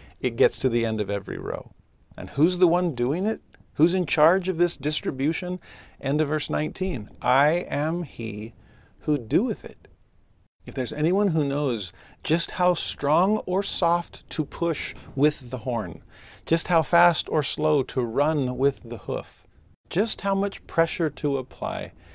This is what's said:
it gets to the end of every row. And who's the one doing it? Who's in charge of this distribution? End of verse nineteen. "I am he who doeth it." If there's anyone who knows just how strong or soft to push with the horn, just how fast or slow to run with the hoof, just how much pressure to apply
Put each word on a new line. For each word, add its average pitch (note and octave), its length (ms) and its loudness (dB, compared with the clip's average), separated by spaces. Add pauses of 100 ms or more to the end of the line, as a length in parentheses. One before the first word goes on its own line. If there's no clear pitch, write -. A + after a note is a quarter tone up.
(200)
it A#2 160 -2
gets B2 240 4
to C3+ 80 4
the A2+ 180 2
end A2 140 0
of G2 100 -2
every G2 260 -4
row. - 360 -6 (440)
And F2+ 140 -10
who's F3 280 2
the F3 100 6
one F3 260 2
doing C#3 320 0
it? A3 140 -4 (340)
Who's E3 180 4
in F#3 140 0
charge F3 420 4
of E3+ 80 -2
this E3+ 200 2
distribution? D3+ 840 -2 (420)
End C#3+ 200 0
of D3 80 0
verse D3+ 200 -2
nineteen. D3+ 640 -2 (100)
"I C#3+ 480 4
am D#3 360 -2
he A2 500 -8 (460)
who D3 180 0
doeth D#3 460 -2
it." - 240 -16 (760)
If A2+ 120 -10
there's B2+ 160 -4
anyone F3+ 340 2
who D#3+ 160 2
knows C#3 500 -2 (300)
just E3 300 0
how F3+ 220 2
strong F3 720 0
or F#3 180 0
soft - 680 -2
to D3+ 140 -2
push - 500 -4 (220)
with C3+ 340 2
the B2 80 -6
horn, A2 460 -4 (420)
just - 220 0
how E3+ 140 4
fast E3+ 460 4
or D#3 140 0
slow D3+ 400 0
to - 180 -4
run B2+ 560 0
with C#3 280 0
the A2+ 140 -8
hoof, - 460 -8 (460)
just A3 300 -2
how G3 160 -2
much G3 320 -4
pressure E3 420 0
to C3+ 280 -2
apply F#2+ 520 -8 (240)